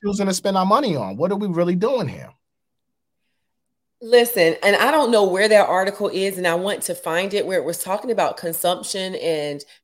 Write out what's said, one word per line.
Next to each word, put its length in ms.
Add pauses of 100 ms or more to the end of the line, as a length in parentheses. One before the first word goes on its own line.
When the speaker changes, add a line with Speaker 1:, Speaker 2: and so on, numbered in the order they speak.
Speaker 1:
choosing 220
to 80
spend 240
our 80
money 300
on? 220
What 140
are 40
we 120
really 280
doing 320
here? 260 (1700)
Speaker 2:
Listen, 600
and 140
I 160
don't 180
know 140
where 260
that 180
article 400
is, 300
and 100
I 60
want 300
to 100
find 400
it, 140
where 100
it 80
was 180
talking 280
about 260
consumption 800
and 480 (200)